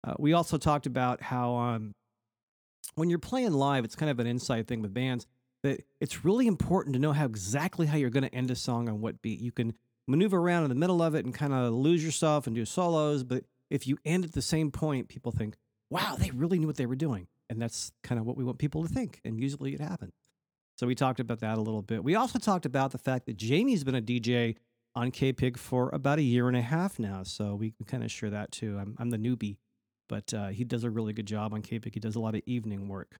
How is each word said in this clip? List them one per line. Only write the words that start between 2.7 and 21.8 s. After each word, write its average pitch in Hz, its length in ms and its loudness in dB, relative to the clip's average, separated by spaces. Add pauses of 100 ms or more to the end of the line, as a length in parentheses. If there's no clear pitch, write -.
when 170 140 2
you're 170 80 2
playing 247 340 0
live, 139 320 4
it's 110 100 -6
kind 151 160 0
of 123 80 0
an 120 80 0
inside 120 400 0
thing 117 160 -4
with 101 100 -4
bands, 123 340 -2 (360)
that 139 220 -2 (160)
it's - 240 -6
really 233 220 6
important 156 480 2
to 127 40 2
know 147 140 4
how, 147 120 2
exactly 127 640 0
how 151 100 2
you're 131 140 2
gonna 135 220 2
end 127 180 0
a 120 60 0
song 120 320 0
on 107 120 -2
what 110 220 -6
beat. 110 180 -4
You 117 120 -4
can 113 220 -2 (320)
maneuver 185 320 4
around 170 260 4
in 143 40 2
the 123 60 2
middle 170 280 4
of 160 120 2
it 151 100 0
and 123 120 -4
kinda 131 340 2
lose 151 340 4
yourself 151 420 2
and 113 80 -2
do 113 100 0
solos, 151 600 2
but 123 200 -4 (260)
if 135 160 -2
you 135 180 0
end 175 200 2
at 160 80 -8
the 135 100 -2
same 156 280 2
point, 143 380 -2
people - 240 -8
think, 107 240 -4 (340)
"Wow, - 280 -2
they - 120 2
really 160 280 2
knew 156 80 2
what 151 100 -2
they 131 100 0
were 127 100 -2
doing." 127 300 -2 (220)
And 113 120 -4
that's - 320 -6 (100)
kinda 120 200 0
what 123 140 -4
we 135 80 -2
want 127 140 -4
people 147 280 -2
to 165 60 -4
think, 247 320 -4
and 113 160 -4
usually 139 340 -4
it 143 60 -8
happens. 156 320 -8 (640)
So 123 100 -2
we 123 80 4
talked 131 260 2
about 113 200 -2
that 110 160 0
a 110 60 0
little 107 200 -2